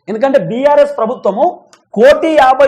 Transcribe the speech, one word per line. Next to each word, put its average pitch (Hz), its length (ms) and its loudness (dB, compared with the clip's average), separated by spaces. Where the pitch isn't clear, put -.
ఎందుకంటే 254 320 -2
బీఆర్ఎస్ 285 480 0
ప్రభుత్వము 226 480 -4
కోటి 302 340 2
యాభై 269 400 2